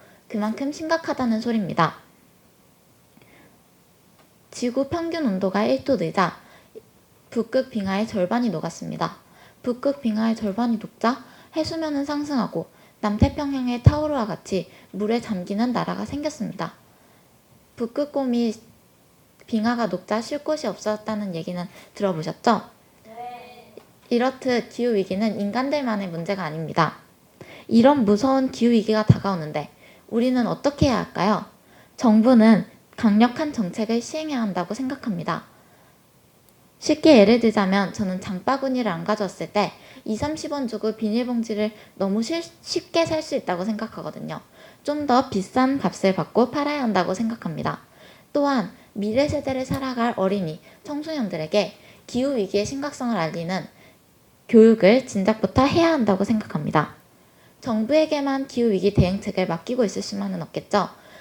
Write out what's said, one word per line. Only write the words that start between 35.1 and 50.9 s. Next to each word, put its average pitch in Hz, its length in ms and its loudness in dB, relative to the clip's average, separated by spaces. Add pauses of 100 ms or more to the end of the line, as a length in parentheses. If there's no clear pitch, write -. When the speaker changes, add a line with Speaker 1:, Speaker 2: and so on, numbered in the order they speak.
Speaker 1:
쉽게 302 360 6
예를 220 240 8
들자면 202 500 2
저는 185 300 -4
장바구니를 247 680 -2
안 170 140 -4
가져왔을 185 480 -4
때 202 220 0 (320)
이삼십 294 480 -4
원 277 160 -4
주고 214 260 -4
비닐봉지를 220 760 -2 (220)
너무 196 280 0
쉬-, 330 180 -4 (200)
쉽게 - 440 -2
살 311 160 -2
수 302 140 -6
있다고 185 300 -4
생각하거든요. 160 760 -8 (440)
좀 294 220 -2
더 262 240 4
비싼 254 480 0
값을 190 380 0
받고 233 360 0
팔아야 294 300 -2
한다고 202 320 0
생각합니다. 160 680 -6 (500)
또한 277 400 0 (220)
미래 220 340 0
세대를 269 380 -4
살아갈 262 500 -2
어린이, 190 460 -2 (240)
청소년들에게 220 880 -4 (340)